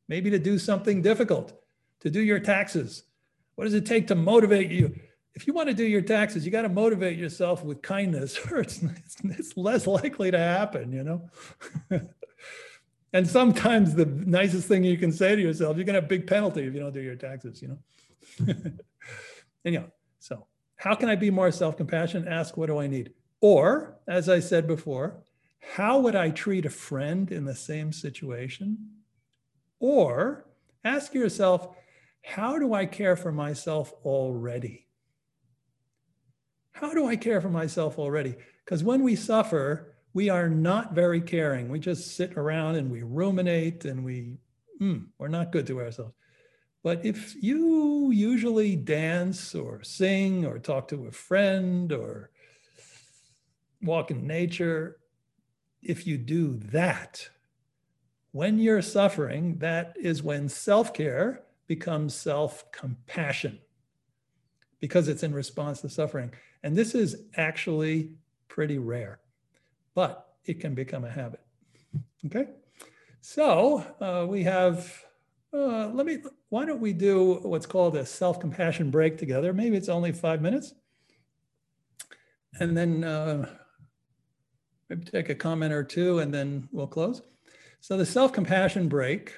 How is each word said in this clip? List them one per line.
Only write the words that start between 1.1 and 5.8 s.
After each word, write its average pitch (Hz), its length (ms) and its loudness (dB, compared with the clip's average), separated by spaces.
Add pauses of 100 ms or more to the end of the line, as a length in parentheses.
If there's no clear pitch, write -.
to 156 100 -2
do 180 100 0
your 208 180 4
taxes. 196 640 -2 (500)
What - 100 -6
does 214 80 0
it 208 140 2
take 226 220 2
to 202 60 4
motivate 196 560 6
you? 175 240 2 (400)
If - 120 -8
you 285 80 0
wanna 311 180 0
do 226 140 2